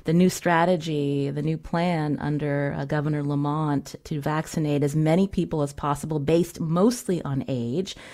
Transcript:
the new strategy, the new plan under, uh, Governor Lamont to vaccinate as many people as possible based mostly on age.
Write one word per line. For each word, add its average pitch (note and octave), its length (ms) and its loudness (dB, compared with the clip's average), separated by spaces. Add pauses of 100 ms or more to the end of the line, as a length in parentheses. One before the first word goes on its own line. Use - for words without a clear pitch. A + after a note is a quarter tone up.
the E3 80 0
new F3+ 160 6
strategy, D#3+ 1000 2
the C#3+ 100 -4
new D#3 160 -2
plan D#3+ 640 -2
under, C#3+ 560 -2
uh, D3 80 -4
Governor D3 400 -2
Lamont D3 680 -2 (100)
to D#3 160 -4
vaccinate D3+ 600 0
as C#3+ 120 0
many D#3+ 320 4
people E3 360 -2
as C#3+ 100 -2
possible D3+ 460 -4
based D#3+ 420 2
mostly F3 640 2
on C#3 260 -2
age. B2+ 480 -4 (180)